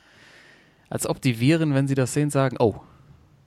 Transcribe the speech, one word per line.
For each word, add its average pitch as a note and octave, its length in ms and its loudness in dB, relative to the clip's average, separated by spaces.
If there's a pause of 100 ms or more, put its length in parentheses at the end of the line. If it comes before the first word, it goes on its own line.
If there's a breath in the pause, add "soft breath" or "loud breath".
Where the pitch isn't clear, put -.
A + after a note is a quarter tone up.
(880 soft breath)
Als - 180 -6
ob - 140 -4
die A#2+ 180 0
Viren, D#3 340 2
wenn C3+ 140 0
sie C3+ 80 -2
das C3 180 0
sehen, D3 160 0
sagen, C3+ 300 0
„Oh, A2+ 220 2 (640 soft breath)